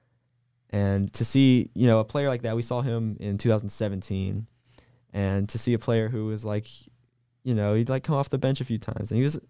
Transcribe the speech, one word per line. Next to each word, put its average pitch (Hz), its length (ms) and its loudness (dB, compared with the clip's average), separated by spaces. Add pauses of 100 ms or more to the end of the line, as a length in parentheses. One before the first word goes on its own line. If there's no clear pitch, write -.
(680)
And 98 440 0
to 117 120 -2
see, 131 480 6
you 123 140 2
know, 110 120 6
a 107 60 2
player 143 240 -2
like 120 140 -2
that, 113 120 -2
we 120 60 -2
saw 120 200 -4
him 117 380 -2
in 98 200 -4
two 117 100 2
thousand 104 200 2
seventeen, 98 760 -4 (680)
and 98 380 0
to - 80 -6
see 120 160 0
a 113 60 2
player 113 300 0
who 110 180 -4
was, 110 180 -6
like, 107 220 -4 (760)
you 127 120 0
know, 104 180 2
he'd, 117 160 2
like, 131 140 -2
come 156 120 0
off 139 140 0
the 139 80 -2
bench 135 240 0
a 127 40 -4
few 113 120 -2
times, - 320 -6
and 107 80 0
he 127 60 4
was 147 160 0 (100)